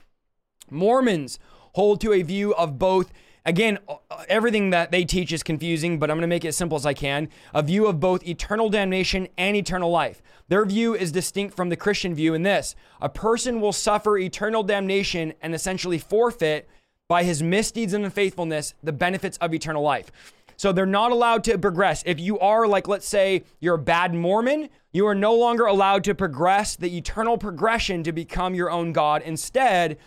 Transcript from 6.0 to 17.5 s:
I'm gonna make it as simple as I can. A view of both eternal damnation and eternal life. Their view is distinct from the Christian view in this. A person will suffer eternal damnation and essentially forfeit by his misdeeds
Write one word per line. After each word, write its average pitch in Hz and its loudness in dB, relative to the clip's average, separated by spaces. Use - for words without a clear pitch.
I'm 151 -2
gonna 165 -2
make 170 -2
it 165 -6
as 151 -6
simple 170 -2
as 143 -2
I 139 0
can. 143 -4
A 151 2
view 185 2
of 185 2
both 180 0
eternal 214 -2
damnation 190 0
and 190 0
eternal 180 -2
life. 143 -2
Their 196 2
view 220 0
is 180 -2
distinct 190 -4
from 180 -2
the 170 -2
Christian 196 -2
view 160 0
in 160 -2
this. 180 0
A - -2
person 233 -2
will 208 0
suffer 208 0
eternal 208 -2
damnation 190 -2
and 160 -8
essentially 175 -4
forfeit 202 0
by 175 2
his 170 0
misdeeds 196 0